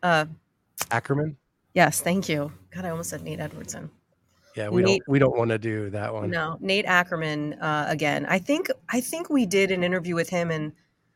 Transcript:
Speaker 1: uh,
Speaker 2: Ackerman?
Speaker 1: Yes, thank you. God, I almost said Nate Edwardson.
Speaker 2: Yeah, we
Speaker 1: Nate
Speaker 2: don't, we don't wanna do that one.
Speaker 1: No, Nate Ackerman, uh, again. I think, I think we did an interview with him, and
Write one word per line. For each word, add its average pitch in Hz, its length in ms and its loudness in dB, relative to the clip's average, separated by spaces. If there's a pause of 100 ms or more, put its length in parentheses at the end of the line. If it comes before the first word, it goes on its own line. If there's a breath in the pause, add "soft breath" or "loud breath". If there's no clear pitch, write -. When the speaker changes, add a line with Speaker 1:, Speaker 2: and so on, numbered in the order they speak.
Speaker 1:
uh, 160 240 4 (640)
Speaker 2:
Ackerman? 143 460 0 (380)
Speaker 1:
Yes, 160 280 4
thank 180 260 0
you. 151 240 -2 (220)
God, 185 100 -10
I 170 60 -6
almost 165 200 -8
said 151 120 -10
Nate 160 180 -8
Edwardson. 156 500 -12 (640)
Speaker 2:
Yeah, 107 140 -6
we 180 140 4
Speaker 1:
Nate 190 240 4
Speaker 2:
don't, 139 60 0
we 139 60 8
don't 127 180 6
wanna 113 220 2
do 110 320 -4
that 104 220 -4
one. 107 180 -4
Speaker 1:
No, 165 300 -4
Nate 196 240 0
Ackerman, 160 720 0
uh, 151 340 -2
again. 143 380 0
I 185 120 2
think, 294 300 -2 (220)
I 247 100 0
think 330 300 -6
we 262 160 4
did 190 240 2
an 180 120 0
interview 180 320 -2
with 165 140 0
him, 170 220 -2
and 151 220 -4 (440)